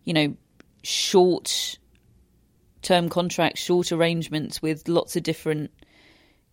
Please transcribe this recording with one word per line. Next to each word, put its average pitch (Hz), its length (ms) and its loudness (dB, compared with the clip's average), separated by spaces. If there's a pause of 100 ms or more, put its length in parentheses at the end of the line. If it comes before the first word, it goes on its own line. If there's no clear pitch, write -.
you 175 100 -4
know, 151 220 2 (480)
short-term - 960 2 (1300)
contracts, 170 500 -2
short 180 320 0
arrangements 165 720 -2
with 156 260 -4
lots 170 280 0
of 170 80 -2
different 156 480 -4 (800)